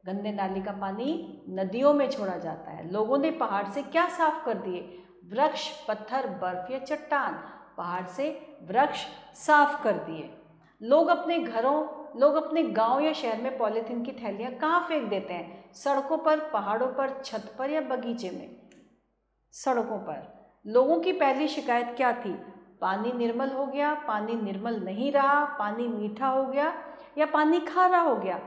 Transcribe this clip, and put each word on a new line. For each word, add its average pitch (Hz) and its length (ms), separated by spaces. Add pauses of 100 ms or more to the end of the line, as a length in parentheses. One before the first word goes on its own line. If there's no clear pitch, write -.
गंदे 202 260
नाली 190 300
का 208 100
पानी 214 760
नदियों 196 460
में 277 160
छोड़ा 190 260
जाता 160 340
है। 165 200
लोगों 220 280
ने 311 120
पहाड़ 202 380
से 277 140
क्या 339 260
साफ 311 360
कर 220 140
दिए? - 440 (220)
वृक्ष, 269 640
पत्थर, 214 420
बर्फ 180 420
या 262 80
चट्टान? 269 680 (320)
पहाड़ 180 300
से - 560
वृक्ष 233 440 (280)
साफ 294 500
कर 214 80
दिए। 160 440 (460)
लोग 302 260
अपने 339 300
घरों, 262 680 (140)
लोग 285 140
अपने 311 280
गांव 226 380
या 311 120
शहर 226 300
में 254 160
पॉलीथीन 226 440
की - 100
थैलियाँ 226 420
कहाँ 339 340
फेंक 277 200
देते 190 260
हैं? - 380
सड़कों 277 460
पर, 311 320
पहाड़ों 214 360
पर, 269 380
छत - 340
पर 269 120
या 311 100
बगीचे 233 500
में? - 380 (840)
सड़कों 233 460
पर। - 520 (160)
लोगों 269 340
की 370 120
पहली 285 360
शिकायत 240 480
क्या 247 160
थी? 208 220 (460)
पानी 202 320
निर्मल 240 380
हो 269 160
गया, 285 280
पानी 226 400
निर्मल 214 460
नहीं 208 320
रहा, 285 320
पानी 226 440
मीठा 214 380
हो 269 180
गया 285 400 (340)
या 302 80
पानी 302 340
खारा 359 400
हो 285 160
गया? 185 200 (100)